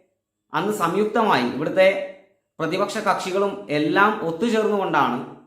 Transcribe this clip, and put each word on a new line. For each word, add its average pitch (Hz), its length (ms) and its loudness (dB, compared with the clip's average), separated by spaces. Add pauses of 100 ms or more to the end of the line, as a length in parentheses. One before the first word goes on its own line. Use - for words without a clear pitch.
(540)
അന്ന് 190 180 0
സംയുക്തമായി 190 760 2 (100)
ഇവിടുത്തെ 185 320 2 (680)
പ്രതിപക്ഷ 185 400 -2
കക്ഷികളും 196 540 -2 (260)
എല്ലാം 185 320 4 (180)
ഒത്തുചേർന്നുകൊണ്ടാണ് 180 920 0 (280)